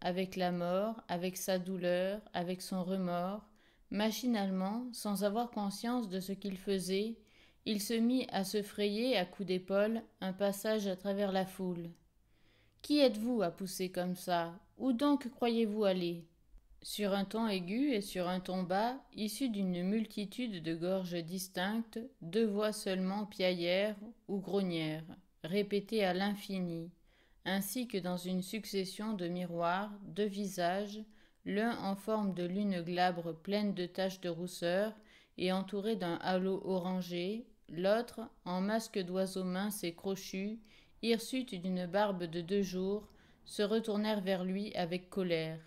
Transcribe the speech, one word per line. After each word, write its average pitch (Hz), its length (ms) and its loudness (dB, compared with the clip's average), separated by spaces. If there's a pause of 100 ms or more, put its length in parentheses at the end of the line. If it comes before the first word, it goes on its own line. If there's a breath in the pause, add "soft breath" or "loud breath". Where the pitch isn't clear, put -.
avec 185 340 0
la 180 160 2
mort, 190 560 0
avec 180 300 -2
sa 185 200 0
douleur, 185 640 0 (140)
avec 180 260 -2
son 185 240 -2
remords. 185 640 -2 (420 soft breath)
Machinalement, 208 1000 0
sans 202 320 0
avoir 233 260 2
conscience 220 600 -2
de 185 100 -2
ce 190 120 -6
qu'il 190 260 -6
faisait, 196 580 0 (500 loud breath)
il 208 160 0
se 233 100 -2
mit 240 380 4
à 196 120 0
se 202 200 0
frayer 208 560 2
à 180 80 2
coups 180 220 -6
d'épaule 196 520 2 (220)
un 190 100 -2
passage 202 540 2
à 185 100 0
travers 196 340 0
la 190 140 4
foule. « 180 460 -4 (920 soft breath)
Qui 294 180 4
êtes-vous 226 420 4
à 170 80 2
pousser 185 400 -4
comme 180 260 -2
ça ? 170 420 0 (200)
Où 254 160 2
donc 277 360 4
croyez-vous 226 540 2
aller ? » 175 400 2 (580)
Sur 208 300 -2
un 196 140 2
ton 220 200 0
aigu 208 440 2
et 214 100 2
sur 185 300 -2
un 185 100 0
ton 185 220 -2
bas, 208 360 2 (160)
issu 214 360 -2
d'une 185 320 0
multitude 208 800 -2
de 165 120 0
gorges 175 480 0
distinctes, 190 800 -4 (220)
deux 196 240 2
voix 208 260 2
seulement 196 540 0
piaillèrent 185 720 2 (260)
ou 196 120 -2
grognèrent, 175 800 0 (260)
répétées 202 580 0
à 180 120 4
l'infini, 185 760 -2 (540 soft breath)
ainsi 196 420 -2
que 208 120 -2
dans 180 180 0
une 180 240 -2
succession 202 720 -4
de 175 160 -2
miroirs, 175 640 0 (140)
deux 165 180 -2
visages, 202 800 -2 (400 soft breath)
l'un 214 400 0
en 196 100 0
forme 208 380 0
de 175 120 -2
lune 185 360 0
glabre 170 540 2
pleine 202 400 0
de 180 100 0
taches 185 380 -2
de 180 80 -2
rousseur 175 640 0 (420 loud breath)
et 185 160 2
entouré 196 440 0
d'un 175 200 0
halo 185 480 2
orangé, 185 840 -2 (260)
l'autre, 208 480 2 (240)
en 180 160 0
masque 220 380 0
d'oiseau 185 460 0
mince 190 400 -2
et 170 100 -2
crochu, 196 640 -4 (440 loud breath)
hirsute 226 520 0
d'une 180 320 -2
barbe 190 380 2
de 170 160 -4
deux 196 220 2
jours, 190 460 -2 (360 loud breath)
se - 180 -4
retournèrent 214 580 2
vers 185 240 2
lui 196 300 -2
avec 180 340 -2
colère. 160 580 0